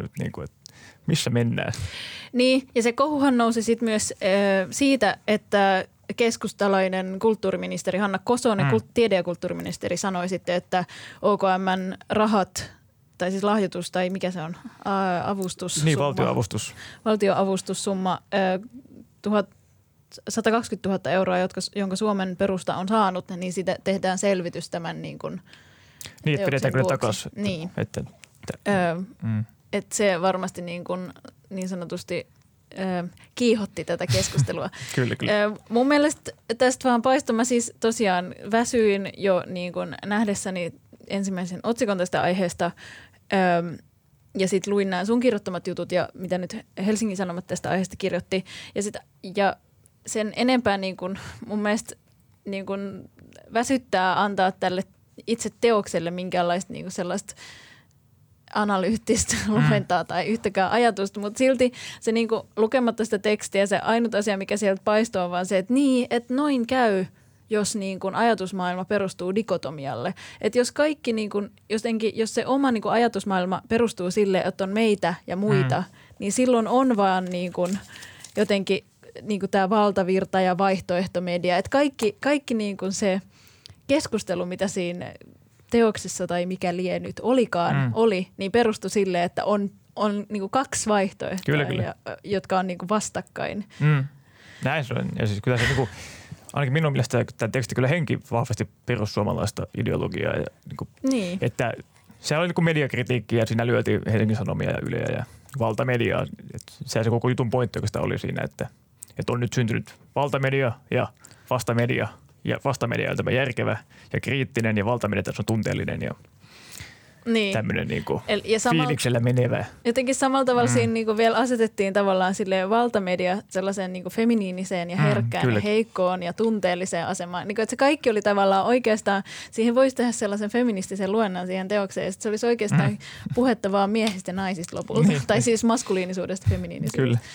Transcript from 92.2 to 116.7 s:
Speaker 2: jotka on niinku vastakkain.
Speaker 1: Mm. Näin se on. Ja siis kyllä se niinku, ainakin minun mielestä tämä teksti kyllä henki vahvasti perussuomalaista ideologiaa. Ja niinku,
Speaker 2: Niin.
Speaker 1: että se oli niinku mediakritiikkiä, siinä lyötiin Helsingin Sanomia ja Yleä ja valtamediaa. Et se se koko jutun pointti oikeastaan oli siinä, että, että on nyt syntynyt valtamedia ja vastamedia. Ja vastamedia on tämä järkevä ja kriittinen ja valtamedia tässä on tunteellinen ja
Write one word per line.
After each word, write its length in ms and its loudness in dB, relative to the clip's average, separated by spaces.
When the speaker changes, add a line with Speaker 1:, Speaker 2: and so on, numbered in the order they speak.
Speaker 2:
jotka 340 -2
on 80 0
niinku 220 -8
vastakkain. 760 -4
Speaker 1:
Mm. 240 4
Näin 200 0
se 100 -6
on. 140 -2
Ja 80 0
siis 160 -2
kyllä 160 2
se 60 2
niinku, 240 2
ainakin 200 -2
minun 200 2
mielestä 320 0
tämä 120 -2
teksti 240 -2
kyllä 140 2
henki 300 0
vahvasti 380 -2
perussuomalaista 800 -2
ideologiaa. 580 -2
Ja 80 -2
niinku, 200 -10
Speaker 2:
Niin. 300 -2
Speaker 1:
että 320 -2
se 180 -2
oli 100 2
niinku 160 0
mediakritiikkiä, 840 2
siinä 200 0
lyötiin 400 2
Helsingin 300 2
Sanomia 340 -2
ja 120 -4
Yleä 240 -4
ja 80 -6
valtamediaa. 640 0
Et 80 -12
se 180 0
se 60 2
koko 180 2
jutun 220 0
pointti 280 0
oikeastaan 260 -2
oli 140 -2
siinä, 260 -4
että, 240 -8
että 140 -2
on 80 -2
nyt 120 -2
syntynyt 420 -2
valtamedia 580 0
ja 180 0
vastamedia. 580 0
Ja 180 0
vastamedia 460 -2
on 60 -4
tämä 140 -2
järkevä 460 0
ja 80 -4
kriittinen 560 -2
ja 80 2
valtamedia 380 0
tässä 200 -6
on 40 -10
tunteellinen 560 -2
ja 80 -4